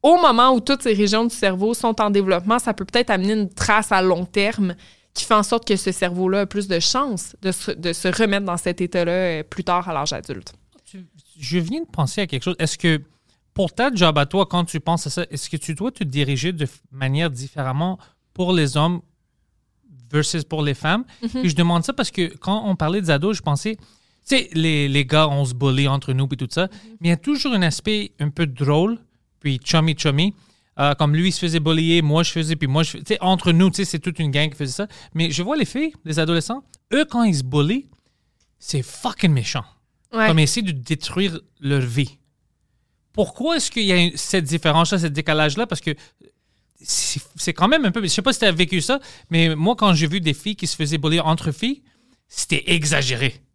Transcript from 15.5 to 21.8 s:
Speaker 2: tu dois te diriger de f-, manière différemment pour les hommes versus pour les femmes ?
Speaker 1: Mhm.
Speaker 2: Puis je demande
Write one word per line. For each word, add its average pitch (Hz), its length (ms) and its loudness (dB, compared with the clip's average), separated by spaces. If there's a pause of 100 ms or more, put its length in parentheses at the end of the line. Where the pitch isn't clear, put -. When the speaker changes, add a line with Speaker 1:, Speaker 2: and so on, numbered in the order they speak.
Speaker 2:
tu 160 160 -8
dois 202 160 -4
te - 140 -6
diriger 139 480 -2
de 151 160 -4
f-, - 140 -14 (100)
manière 135 400 -2
différemment 135 680 -4 (380)
pour 180 180 0
les 147 240 2
hommes 170 240 2 (1120)
versus 151 320 0
pour 156 180 -4
les 147 140 0
femmes ? 196 280 0 (200)
Speaker 1:
Mhm. 226 60 -4 (120)
Speaker 2:
Puis 175 80 2
je 143 60 -2
demande 170 280 2